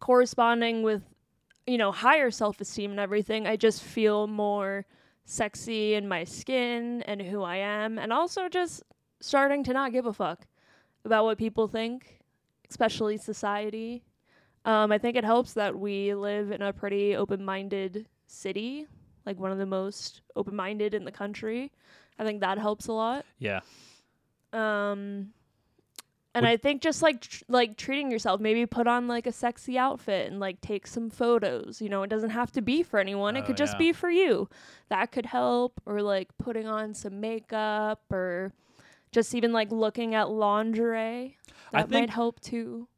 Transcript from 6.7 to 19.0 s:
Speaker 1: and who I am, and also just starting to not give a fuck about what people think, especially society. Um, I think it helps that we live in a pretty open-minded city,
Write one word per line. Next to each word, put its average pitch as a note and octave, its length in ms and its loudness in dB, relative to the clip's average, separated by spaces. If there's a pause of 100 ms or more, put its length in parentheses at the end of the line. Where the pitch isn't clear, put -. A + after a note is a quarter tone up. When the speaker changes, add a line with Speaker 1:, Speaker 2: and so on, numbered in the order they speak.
Speaker 1:
and G3+ 160 -4
who G3 200 -4
I F3 140 -4
am, G#3+ 420 -2
and A3 140 -4
also F4+ 380 0
just F4+ 320 -2 (380)
starting C#4 440 2
to B3 80 -2
not C4 200 0
give B3+ 120 0
a A#3 80 -2
fuck F3+ 340 -4 (600)
about A3 180 6
what A3 140 2
people A3 280 0
think, A#3 540 -6 (480)
especially G#3+ 480 0
society. G#3+ 880 -6 (640)
Um, G#3+ 260 6
I G#3 60 6
think A#3+ 180 0
it A#3+ 80 2
helps A#3 300 4
that G3+ 240 -2
we G3+ 340 -2
live G3+ 380 -4
in G3+ 100 -6
a G3+ 140 -2
pretty G3+ 420 0
open-minded G3 920 -4 (180)
city, A#3+ 640 -8 (360)